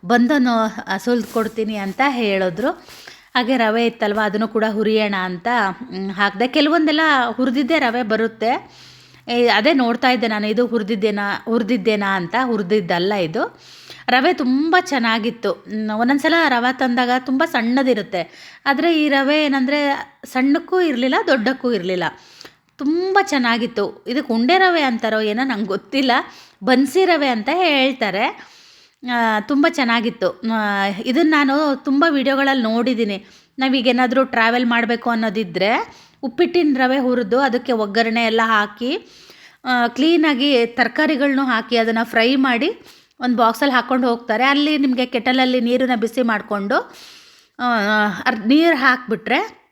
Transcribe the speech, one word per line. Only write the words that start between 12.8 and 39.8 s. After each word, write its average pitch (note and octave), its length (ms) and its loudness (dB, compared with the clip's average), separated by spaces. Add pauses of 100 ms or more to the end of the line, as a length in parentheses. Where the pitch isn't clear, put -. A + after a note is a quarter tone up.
ಇದು. G3+ 460 -4 (500)
ರವೆ C4 240 4
ತುಂಬ D4+ 460 0
ಚೆನ್ನಾಗಿತ್ತು. A#3 880 -2
ಮ್, G#3+ 220 -6
ಒಂದೊಂದ್ಸಲ C4+ 440 0 (140)
ರವೆ B3+ 300 0
ತಂದಾಗ B3 320 0 (100)
ತುಂಬ C4+ 260 0
ಸಣ್ಣದಿರುತ್ತೆ, A#3 1080 -2 (140)
ಆದರೆ D#4 380 2
ಈ D4+ 60 2
ರವೆ C#4+ 360 2
ಏನಂದರೆ C#4 640 -2 (160)
ಸಣ್ಣಕ್ಕೂ D#4+ 560 0
ಇರಲಿಲ್ಲ, C4 340 0 (120)
ದೊಡ್ಡಕ್ಕೂ C4 440 0
ಇರಲಿಲ್ಲ. F#3 320 -2 (720)
ತುಂಬ F4 440 0
ಚೆನ್ನಾಗಿತ್ತು. A#3+ 840 -2
ಇದಕ್ಕೆ B3 260 -4
ಉಂಡೆ B3 240 2
ರವೆ F4+ 240 4
ಅಂತಾರೋ A3+ 380 -2
ಏನೋ G#3+ 240 -2
ನಂಗೆ A3+ 220 -4
ಗೊತ್ತಿಲ್ಲ, C4 460 -2 (520)
ಬನ್ಸಿ C4 420 4
ರವೆ D#4 220 2
ಅಂತ A3+ 260 -2
ಹೇಳ್ತಾರೆ. C4+ 960 0 (600)
ಆ, A3+ 280 0
ತುಂಬ C#4+ 300 0
ಚೆನ್ನಾಗಿತ್ತು. A#3 720 -2 (120)
ಆ, G3+ 340 0 (180)
ಇದನ್ನ D4+ 260 2
ನಾನು C#4+ 520 0
ತುಂಬ C#4+ 260 2
ವಿಡಿಯೋಗಳಲ್ಲಿ C4+ 540 0
ನೋಡಿದ್ದೀನಿ. A3 640 -2 (340)
ನಾವೀಗೇನಾದರೂ B3+ 640 0
ಟ್ರಾವೆಲ್ A#3+ 420 0
ಮಾಡಬೇಕು A#3 440 -2
ಅನ್ನೋದಿದ್ರೆ A3 840 -2 (300)
ಉಪ್ಪಿಟ್ಟಿನ E4+ 560 0
ರವೆ C4 200 2
ಹುರಿದು B3 400 0
ಅದಕ್ಕೆ B3 320 -2
ಒಗ್ಗರಣೆ A3+ 520 0
ಎಲ್ಲ A3+ 200 2
ಹಾಕಿ, A3+ 640 -2 (580)
ಆ, B3 220 0